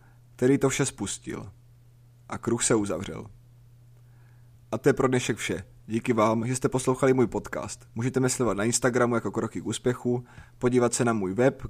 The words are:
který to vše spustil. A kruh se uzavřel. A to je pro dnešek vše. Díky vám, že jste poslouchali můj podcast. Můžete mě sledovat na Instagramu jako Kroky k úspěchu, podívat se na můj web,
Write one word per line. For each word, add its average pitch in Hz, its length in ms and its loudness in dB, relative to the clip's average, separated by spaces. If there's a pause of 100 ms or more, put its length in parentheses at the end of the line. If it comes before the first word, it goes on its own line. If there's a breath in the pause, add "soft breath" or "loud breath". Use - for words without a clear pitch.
(360 soft breath)
který 131 220 4
to 135 100 2
vše 131 180 -2
spustil. - 680 -10 (760)
A 98 100 -8
kruh 117 260 -2
se 127 100 2
uzavřel. 98 520 -2 (1500 soft breath)
A 113 60 -4
to - 100 2
je 135 40 8
pro 135 160 2
dnešek 123 280 0
vše. 90 280 -6 (220)
Díky 113 260 0
vám, 113 340 2
že 127 100 -2
jste 135 120 0
poslouchali 131 460 2
můj 127 120 4
podcast. - 680 -8
Můžete 123 260 -2
mě 131 80 2
sledovat 110 280 0
na 101 80 -2
Instagramu 120 500 2
jako 107 160 -2
Kroky 110 300 -4
k - 60 -8
úspěchu, 123 580 -2 (340 loud breath)
podívat 123 360 2
se 131 100 0
na 117 80 2
můj 95 220 -2
web, 131 360 2